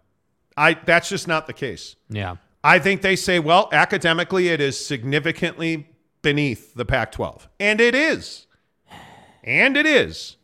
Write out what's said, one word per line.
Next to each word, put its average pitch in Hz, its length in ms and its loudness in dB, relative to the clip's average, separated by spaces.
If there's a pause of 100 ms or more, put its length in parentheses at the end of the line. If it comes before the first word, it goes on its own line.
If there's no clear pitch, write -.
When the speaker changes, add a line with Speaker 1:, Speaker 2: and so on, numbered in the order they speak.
(580)
Speaker 1:
I, 156 160 4
that's 165 360 0
just 185 180 -6
not 156 200 -2
the - 60 -12
case. - 420 -10 (140)
Speaker 2:
Yeah. 95 280 -8 (260)
Speaker 1:
I 170 160 6
think 190 240 0
they 190 120 2
say, 180 240 0
"Well, 170 320 4
academically, 175 760 0
it 160 100 0
is 139 240 -2
significantly 151 1040 -4 (360)
beneath 143 500 -2
the 117 120 -8
Pac-twelve." 113 640 -4 (120)
And 208 200 0
it 240 140 4
is. 277 540 -2 (960)
And 220 340 2
it 302 80 2
is. 170 580 0